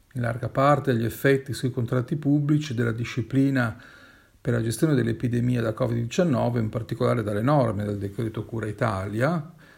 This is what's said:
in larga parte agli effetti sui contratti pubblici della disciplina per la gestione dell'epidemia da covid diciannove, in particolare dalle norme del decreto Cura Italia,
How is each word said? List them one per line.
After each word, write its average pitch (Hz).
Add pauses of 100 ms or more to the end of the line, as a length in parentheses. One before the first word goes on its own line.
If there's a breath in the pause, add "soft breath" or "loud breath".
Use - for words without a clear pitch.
(140)
in 123
larga 117
parte 139
agli 113
effetti 135
sui 123
contratti 127
pubblici 147
della 117
disciplina 123 (640 loud breath)
per 123
la 117
gestione 135
dell'epidemia 120
da 110
covid 117
diciannove, 120
in 110
particolare 120
dalle 104
norme 117
del 104
decreto 110
Cura 110
Italia, 110 (260 loud breath)